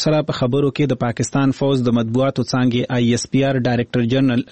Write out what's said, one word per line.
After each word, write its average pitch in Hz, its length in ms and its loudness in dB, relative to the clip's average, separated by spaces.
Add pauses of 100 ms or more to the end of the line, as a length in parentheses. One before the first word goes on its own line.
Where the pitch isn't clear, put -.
سره 151 240 0
په 156 140 -6
خبرو 135 300 0
کې 147 200 -2
د 123 140 -2
پاکستان 131 560 0
فوز 139 260 0
د 120 120 2
مطبوعاتو 127 460 0
څانګې 123 380 0 (160)
آی 120 160 2
ایس 117 180 -2
پی 135 160 2
آر 135 100 0 (100)
ډایرکټر 120 440 0
جنرال 131 400 2